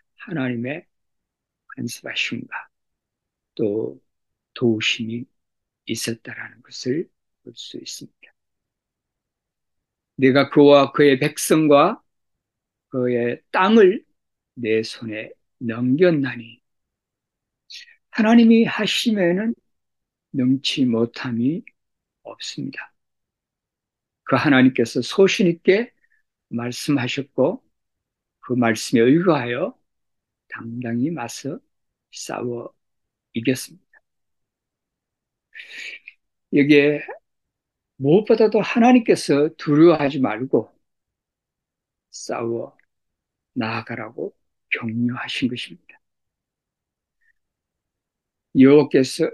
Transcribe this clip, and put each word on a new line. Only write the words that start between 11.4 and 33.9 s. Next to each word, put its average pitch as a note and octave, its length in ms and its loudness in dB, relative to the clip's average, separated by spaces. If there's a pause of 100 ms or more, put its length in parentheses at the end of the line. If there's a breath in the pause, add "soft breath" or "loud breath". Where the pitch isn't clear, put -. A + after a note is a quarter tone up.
그의 B2 520 -4 (100)
땅을 G3+ 540 4 (500)
내 A2 280 -2
손에 A2 480 -12 (280)
넘겼나니 B2 1000 -2 (1500 loud breath)
하나님이 A3+ 540 6
하심에는 G3 880 -2 (800)
능치 C3 520 -2
못함이 A#2+ 800 -2 (600)
없습니다. - 680 -14 (1300)
그 - 120 -2
하나님께서 B2+ 640 2
소신 F#3+ 460 0
있게 F#3 440 0 (580)
말씀하셨고 B2+ 1120 -4 (800)
그 - 120 -8
말씀에 A#2 480 0
의거하여 C#3+ 760 0 (720)
당당히 A#2+ 600 -6
맞서 C#3 480 -10 (520)
싸워 A#2 640 -10 (600)
이겼습니다. C3 500 -6 (2750 loud breath)